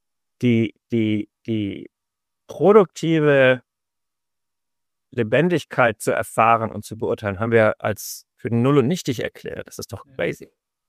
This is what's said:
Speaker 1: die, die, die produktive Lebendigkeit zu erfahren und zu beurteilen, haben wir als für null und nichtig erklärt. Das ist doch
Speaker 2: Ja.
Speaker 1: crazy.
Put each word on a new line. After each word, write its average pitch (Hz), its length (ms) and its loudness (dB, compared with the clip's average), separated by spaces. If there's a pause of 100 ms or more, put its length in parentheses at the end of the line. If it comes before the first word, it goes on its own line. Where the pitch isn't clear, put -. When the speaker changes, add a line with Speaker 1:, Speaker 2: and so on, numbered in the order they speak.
(420)
Speaker 1:
die, 113 320 0 (180)
die, 107 360 -2 (180)
die 104 440 -8 (560)
produktive 151 1160 4 (1500)
Lebendigkeit 127 880 0
zu 127 120 -2
erfahren 113 580 0
und 104 140 -14
zu 104 120 -16
beurteilen, 101 440 -6
haben 113 120 -4
wir 110 260 4
als - 480 -8 (100)
für 113 180 -12
null 135 240 2
und 117 100 4
nichtig 151 340 -6
erklärt. - 440 -12
Das - 120 -20
ist - 140 -16
doch - 140 -14
Speaker 2:
Ja. - 80 -20
Speaker 1:
crazy. 170 340 -8 (400)